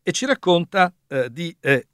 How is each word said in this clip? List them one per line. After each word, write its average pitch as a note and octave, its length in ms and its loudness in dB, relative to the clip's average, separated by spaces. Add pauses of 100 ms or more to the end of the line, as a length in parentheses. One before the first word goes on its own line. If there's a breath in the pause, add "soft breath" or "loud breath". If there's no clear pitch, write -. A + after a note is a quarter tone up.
e F3+ 100 -4
ci - 120 -6
racconta, F3+ 680 0 (160)
eh, B2 240 -4
di, E3 260 -10
eh, C3+ 360 0